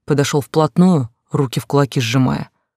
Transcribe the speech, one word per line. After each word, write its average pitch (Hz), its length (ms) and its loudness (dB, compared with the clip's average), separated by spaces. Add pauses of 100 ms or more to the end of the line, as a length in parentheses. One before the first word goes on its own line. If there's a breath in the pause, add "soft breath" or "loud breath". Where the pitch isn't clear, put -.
Подошел 143 340 0
вплотную, 160 680 0 (200)
руки 143 300 -4
в - 60 -12
кулаки 143 340 0
сжимая. 123 480 -2 (280)